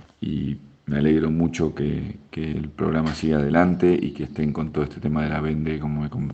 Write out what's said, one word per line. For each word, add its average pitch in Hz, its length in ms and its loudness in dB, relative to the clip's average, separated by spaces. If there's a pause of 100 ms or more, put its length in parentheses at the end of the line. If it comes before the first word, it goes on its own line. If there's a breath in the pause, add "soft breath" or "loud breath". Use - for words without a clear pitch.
(200 loud breath)
y 73 400 -4 (260)
me 71 120 -2
alegro 78 320 4
mucho 82 440 0
que, 73 440 -4 (120)
que 78 200 -6
el 76 200 -6
programa 78 440 0
siga 78 240 2
adelante 87 540 4
y - 200 0
que 73 120 -8
estén 73 300 -2
con 78 180 -4
todo 76 120 0
este - 160 -10
tema 76 220 0
de 76 60 0
la 78 120 -2
Vende, 78 380 -2
como 73 220 -4
me 73 100 -4
com-, 69 220 -6